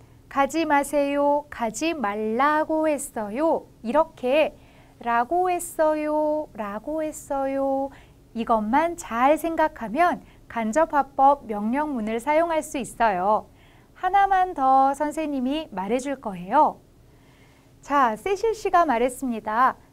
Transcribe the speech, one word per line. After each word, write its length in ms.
"가지 360
마세요", 840
"가지 420
말라고 920
했어요." 800
이렇게 720
"라고 500
했어요", 1040
"라고 480
했어요." 880
이것만 640
잘 420
생각하면 840
간접화법 1000
명령문을 720
사용할 420
수 160
있어요. 680
하나만 600
더 400
선생님이 760
말해줄 480
거예요. 600
자, 340
세실 400
씨가 320
말했습니다. 880